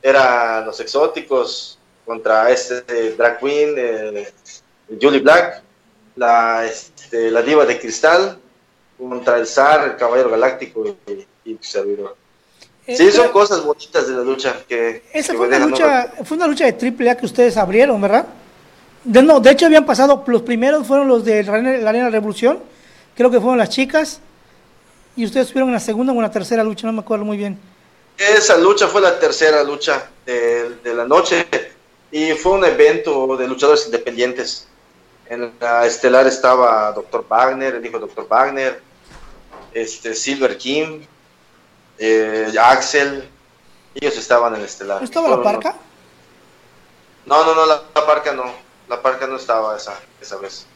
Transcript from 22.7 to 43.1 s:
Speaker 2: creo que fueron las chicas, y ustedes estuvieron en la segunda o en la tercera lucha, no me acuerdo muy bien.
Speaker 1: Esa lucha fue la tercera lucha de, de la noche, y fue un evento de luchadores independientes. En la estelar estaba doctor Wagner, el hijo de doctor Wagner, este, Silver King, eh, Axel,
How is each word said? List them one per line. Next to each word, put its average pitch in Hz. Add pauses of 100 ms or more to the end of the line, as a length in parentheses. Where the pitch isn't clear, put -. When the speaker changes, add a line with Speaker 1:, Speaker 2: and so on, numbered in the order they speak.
Speaker 2:
creo 240
que 240
fueron 247
las 214
chicas, 302 (960)
y 240
ustedes 254
estuvieron 262
en 247
la 226
segunda 233
o 247
en 233
la 214
tercera 220
lucha, 214
no 226
me 220
acuerdo 214
muy 208
bien. 202 (600)
Speaker 1:
Esa 208
lucha 196
fue 185
la 175
tercera 151
lucha 143 (160)
de, 120 (140)
de 117
la 117
noche, 165 (640)
y 156
fue 175
un 196
evento 147
de 127
luchadores 143
independientes. 120 (600)
En 117
la 120
estelar 127
estaba 123
doctor 107
Wagner, 131
el 117
hijo 113
de 107
doctor 104
Wagner, 131 (920)
este, 113
Silver 135
King, 156 (960)
eh, 110
Axel, 135 (680)